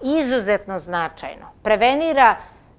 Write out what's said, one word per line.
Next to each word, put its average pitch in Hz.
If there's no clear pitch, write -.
Izuzetno 240
značajno. 160
Prevenira 254